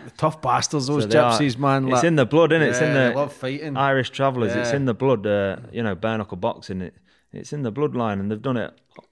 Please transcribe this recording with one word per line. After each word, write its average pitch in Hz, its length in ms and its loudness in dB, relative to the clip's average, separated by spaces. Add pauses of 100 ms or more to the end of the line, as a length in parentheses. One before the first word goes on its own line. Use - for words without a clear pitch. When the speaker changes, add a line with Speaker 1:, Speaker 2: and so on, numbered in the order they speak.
(180)
Speaker 1:
tough 160 240 -2
bastards, 123 460 -2
those 143 160 0
Speaker 2:
So 107 60 -2
they 113 100 4
are. 120 140 4
Speaker 1:
gypsies, 123 260 0
man, 135 280 2
Speaker 2:
It's 131 80 0
Speaker 1:
like, 123 100 4
Speaker 2:
in 170 120 4
the 135 80 4
blood, 151 280 4
innit? 160 180 4
It's 120 100 -2
in 151 140 4
Speaker 1:
yeah, - 0 -
Speaker 2:
the 131 160 4
Speaker 1:
they 117 60 -2
love 139 160 -2
fighting. 143 440 -8
Speaker 2:
Irish 135 340 2
travellers. 127 440 0
It's 120 160 -2
Speaker 1:
Yeah. 117 60 0
Speaker 2:
in 139 100 -2
the 120 80 0
blood, 117 320 0
uh, 101 300 0 (160)
you 117 100 -4
know, 101 140 -2
bare 110 220 -2
knuckle 101 200 -8
boxing. 95 440 -6
It, 87 120 -12 (380)
it's - 200 -14
in 147 100 -8
the 113 100 -4
bloodline, 120 480 -2
and 98 100 -4
they've 110 100 -6
done 127 160 -4
it 101 160 -6 (400)